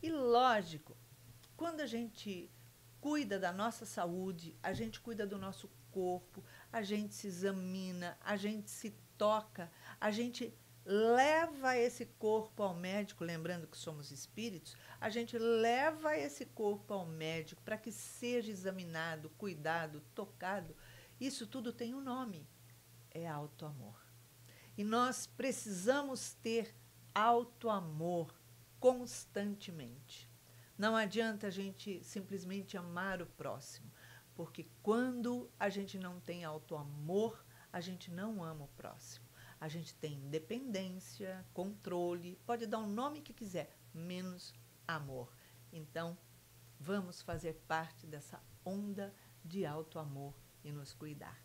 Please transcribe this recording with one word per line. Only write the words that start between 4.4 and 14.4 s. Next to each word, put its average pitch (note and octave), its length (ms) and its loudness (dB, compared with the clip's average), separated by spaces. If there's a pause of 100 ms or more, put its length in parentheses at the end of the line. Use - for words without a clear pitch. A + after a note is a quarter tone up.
a F#3+ 120 0
gente A3 260 -2
cuida A3 260 -4
do G3 120 -4
nosso F#3+ 320 -8 (220)
corpo, F3+ 520 -2 (280)
a A#3 120 0
gente G#3 320 0
se - 120 -8
examina, F#3 920 -2
a G#3 140 0
gente G#3 340 -2
se - 220 -8 (260)
toca, G#3+ 540 2 (300)
a G#3 100 4
gente A#3+ 420 0 (320)
leva C4 920 8
esse A#3+ 280 4
corpo G#3+ 580 2
ao F#3+ 120 2
médico, F#3 480 -2
lembrando E3 440 -2
que - 100 -14
somos D3+ 340 -8
espíritos, G3+ 640 -8 (240)